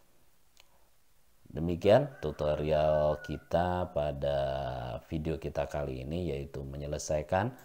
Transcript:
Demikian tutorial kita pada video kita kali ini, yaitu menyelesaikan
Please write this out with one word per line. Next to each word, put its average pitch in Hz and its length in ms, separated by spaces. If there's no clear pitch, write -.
Demikian 98 720
tutorial 76 1040
kita 90 640
pada 69 480
video 80 240
kita 71 320
kali 67 400
ini, 82 240
yaitu 69 320
menyelesaikan 73 880